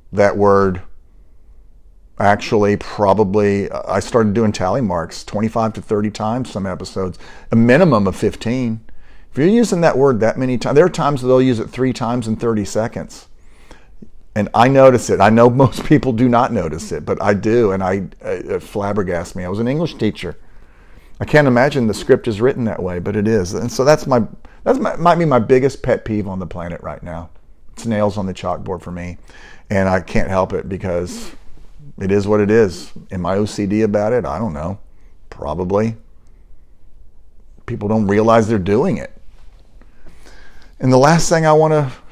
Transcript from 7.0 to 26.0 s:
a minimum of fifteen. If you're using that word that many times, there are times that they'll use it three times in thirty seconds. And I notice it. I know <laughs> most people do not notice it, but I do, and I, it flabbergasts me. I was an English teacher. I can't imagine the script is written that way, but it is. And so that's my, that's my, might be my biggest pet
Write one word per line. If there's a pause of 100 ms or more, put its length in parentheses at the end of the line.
a
minimum
of
fifteen. (520)
If
you're
using
that
word
that
many
times,
there
are
times
that
they'll
use
it
three
times
in
thirty
seconds. (1080)
And
I
notice
it.
I
know
<laughs>
most
people
do
not
notice
it,
but
I
do,
and
I, (140)
it
flabbergasts
me.
I
was
an
English
teacher. (840)
I
can't
imagine
the
script
is
written
that
way,
but
it
is.
And
so
that's
my, (420)
that's
my,
might
be
my
biggest
pet